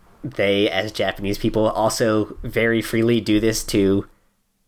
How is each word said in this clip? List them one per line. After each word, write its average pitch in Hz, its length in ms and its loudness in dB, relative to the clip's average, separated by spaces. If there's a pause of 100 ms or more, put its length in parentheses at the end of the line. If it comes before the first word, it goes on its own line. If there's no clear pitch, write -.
(240)
they, 101 460 0
as 98 200 -2
Japanese 98 460 -4
people, 110 320 0
also 110 720 0
very 113 380 0
freely 113 400 0
do 107 200 2
this 107 240 0
to 98 440 2 (600)